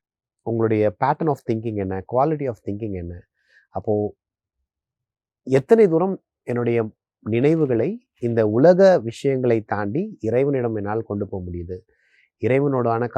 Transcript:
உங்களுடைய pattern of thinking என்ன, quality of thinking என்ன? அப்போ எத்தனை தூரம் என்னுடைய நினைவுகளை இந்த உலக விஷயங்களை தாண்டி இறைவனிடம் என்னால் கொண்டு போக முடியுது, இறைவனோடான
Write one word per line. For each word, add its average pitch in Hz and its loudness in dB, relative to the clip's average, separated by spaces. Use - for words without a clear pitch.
உங்களுடைய 110 0
pattern 151 -2
of 147 0
thinking 113 -6
என்ன, 95 -4
quality 143 0
of 117 -6
thinking 104 -8
என்ன? 87 -10
அப்போ 104 -4
எத்தனை 160 4
தூரம் 170 0
என்னுடைய 120 0
நினைவுகளை 139 0
இந்த 117 0
உலக 175 6
விஷயங்களை 120 0
தாண்டி 107 -4
இறைவனிடம் 120 0
என்னால் 107 -4
கொண்டு 101 -6
போக 90 -10
முடியுது, 87 -10
இறைவனோடான 120 0